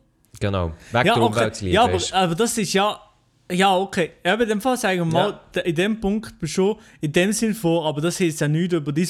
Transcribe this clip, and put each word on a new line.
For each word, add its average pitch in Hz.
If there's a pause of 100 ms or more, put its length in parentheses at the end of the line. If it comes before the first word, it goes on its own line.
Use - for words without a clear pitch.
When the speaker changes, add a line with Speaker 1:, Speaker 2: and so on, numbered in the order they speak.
(380)
Speaker 1:
Genau, 92 (200)
wegen 123
Speaker 2:
Ja, 226
Speaker 1:
der -
Speaker 2:
okay. 113
Speaker 1:
Umweltliebe, 107
Speaker 2:
Ja, 226
aber, 185
Speaker 1:
weisst -
du. -
Speaker 2:
aber 180
das 220
ist 196
ja, 196 (500)
ja, 190
okay. 185 (140)
Ja, 185
bei 240
dem 214
Fall 254
sagen 190
wir 175
mal, 175
Speaker 1:
Ja. - (220)
Speaker 2:
d-, 185
in 156
dem 208
Punkt 208
bist -
du 202 (240)
in 151
dem 185
Sinn 220
vor, 165
aber 151
das 170
heisst 165
ja 147
nichts 170
über 147
dein 165